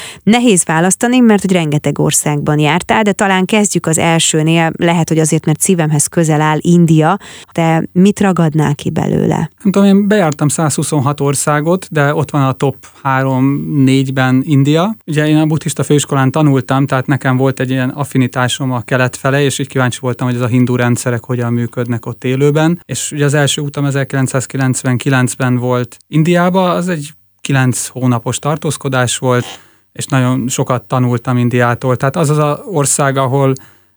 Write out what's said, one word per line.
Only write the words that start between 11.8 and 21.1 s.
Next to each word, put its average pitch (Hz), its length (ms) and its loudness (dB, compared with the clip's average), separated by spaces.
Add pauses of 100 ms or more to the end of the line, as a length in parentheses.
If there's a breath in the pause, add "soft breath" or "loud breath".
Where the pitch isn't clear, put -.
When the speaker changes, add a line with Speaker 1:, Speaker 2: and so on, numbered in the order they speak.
Speaker 2:
de 147 240 0
ott 156 160 -2
van 147 120 0
a 135 100 2
top 135 240 -2 (260)
három-négyben 135 1400 0
India. 156 500 2 (100)
Ugye 151 220 0
én 151 80 4
a 156 100 2
buddhista 151 360 -4
főiskolán 135 480 0
tanultam, 139 560 0
tehát 131 200 -2
nekem 131 300 0
volt 131 240 0
egy 127 100 -2
ilyen 131 180 -2
affinitásom 131 840 -2
a 123 80 -4
kelet 127 360 -2
fele, 139 260 0
és 139 160 0
így 139 100 -4
kíváncsi 127 320 -2
voltam, 127 260 -4
hogy 123 100 -2
ez 120 60 -2
a 127 40 -2
hindu 123 300 2
rendszerek 123 480 -2